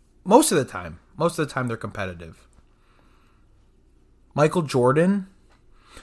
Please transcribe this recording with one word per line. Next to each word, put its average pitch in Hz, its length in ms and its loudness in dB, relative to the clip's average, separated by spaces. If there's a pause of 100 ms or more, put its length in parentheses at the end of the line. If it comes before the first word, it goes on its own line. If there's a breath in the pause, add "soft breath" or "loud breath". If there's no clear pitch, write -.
(240)
most 233 260 6
of 196 60 0
the 135 80 0
time. 87 340 -14 (180)
Most 170 220 -2
of 156 80 -2
the - 60 -12
time 127 160 -4
they're 113 80 -6
competitive. 92 720 -12 (1900)
Michael 156 280 2
Jordan, 151 640 2 (760 soft breath)